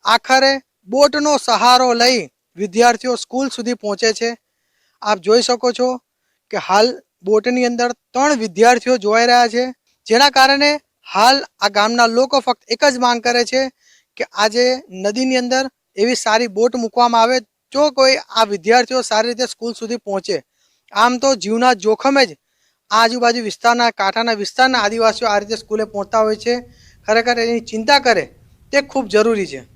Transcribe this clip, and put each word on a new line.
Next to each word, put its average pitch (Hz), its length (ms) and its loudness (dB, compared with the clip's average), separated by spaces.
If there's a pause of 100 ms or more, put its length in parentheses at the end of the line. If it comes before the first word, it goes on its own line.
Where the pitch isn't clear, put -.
આખરે 262 460 2 (400)
બોટનો 294 420 2 (120)
સહારો 247 560 4
લઈ 247 180 2 (380)
વિદ્યાર્થીઓ 226 560 0 (100)
સ્કૂલ 262 320 -4
સુધી 240 280 -6
પહોંચે 208 260 -2 (100)
છે. 233 100 -4 (720)
આપ 208 240 -2
જોઈ 220 220 2
શકો 247 300 -2
છો 254 100 0 (640)
કે 208 60 -6 (100)
હાલ 208 200 4 (380)
બોટની 240 460 0
અંદર 240 180 -2 (240)
ત્રણ 269 300 0
વિદ્યાર્થીઓ 233 600 2
જોવાઈ 226 280 2
રહ્યા 240 240 4
છે, 247 80 -2 (440)
જેના 269 300 2
કારણે 277 340 4 (360)
હાલ 240 300 2 (280)
આ 208 100 0
ગામના 233 420 2
લોકો 262 280 0
ફક્ત 247 160 -4 (120)
એક - 80 -4 (120)
જ - 100 -8
માંગ 240 220 0
કરે 240 260 0
છે 262 100 0 (560)
કે - 80 -6
આજે 220 400 0 (380)
નદીની 254 400 -2
અંદર 262 200 -2 (380)
એવી 240 240 0
સારી 220 320 0
બોટ 233 160 0 (100)
મૂકવામાં 233 400 2
આવે, 254 140 0 (360)
જો 277 100 0 (140)
કોઈ 262 200 2 (200)
આ 226 140 4
વિદ્યાર્થીઓ 233 580 0
સારી 226 240 -2
રીતે 240 200 -4
સ્કૂલ 233 260 -10
સુધી 226 260 -8
પહોંચે. 190 320 -6 (560)
આમ 240 300 2
તો 269 60 2 (140)
જીવના 233 300 0 (120)
જોખમે 269 440 2
જ - 20 -16
આ - 720 -6
આજુબાજુ 233 480 0
વિસ્તારના, 240 400 0 (100)
કાંઠાના 220 440 -2
વિસ્તારના 254 420 0
આદિવાસીઓ 226 440 0
આ 202 120 0
રીતે 214 220 -8
સ્કૂલે 214 300 -6
પહોંચતા 208 340 -2
હોય 214 180 -4
છે. 233 80 -2 (540)
ખરેખર 233 360 0
એની 233 280 -4
ચિંતા 226 340 2
કરે 196 200 2 (480)
તે 277 40 2 (140)
ખૂબ 269 220 -4
જરૂરી 214 380 0
છે. 131 100 -14 (140)